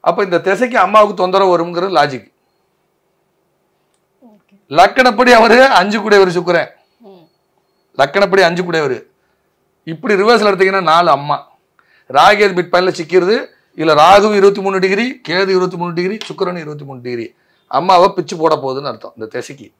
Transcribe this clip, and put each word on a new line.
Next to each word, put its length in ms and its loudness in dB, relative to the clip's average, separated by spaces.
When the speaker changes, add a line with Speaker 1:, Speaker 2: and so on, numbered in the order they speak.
Speaker 1:
அப்ப 240 -2
இந்த 140 -2
திசைக்கு 400 -2
அம்மாவுக்கு 360 2
தொந்தரவு 440 0
வருங்கிறது 380 -4
லாஜிக். 360 -2
Speaker 2:
ஓகே. 300 -20
Speaker 1:
லக்கணப்படி 640 2
அவரு 360 6
அஞ்சு 360 0
கூடையவர் 320 4
சுக்கிரன். 360 -2
Speaker 2:
ம். 240 -20
Speaker 1:
லக்கணப்படி 420 0
அஞ்சு 240 0
கூடையவர். 380 -4
இப்படி 300 -6
ரிவர்ஸ்ல 320 2
எடுத்தீங்கன்னா 360 0
நாலு 280 2
அம்மா. 400 -4
ராகு 400 2
மிட் 240 -4
பாயிண்ட்ல 180 0
சிக்கிறது. 600 -2
இதுல 20 -20
ராகு 560 4
இருபத்தி 260 2
மூணு 180 -4
டிகிரி, 500 -4
கேது 200 -2
இருபத்தி 280 -2
மூணு 160 -8
டிகிரி, 260 -6
சுக்கிரன் 380 -8
இருபத்தி 280 -14
மூணு 160 -18
டிகிரி. 340 -10
அம்மாவை 420 2
பிச்சு 280 -6
போட 180 0
போகுதுன்னு 320 -8
அர்த்தம் 300 -14
இந்த 120 -12
திசைக்கு. 520 -14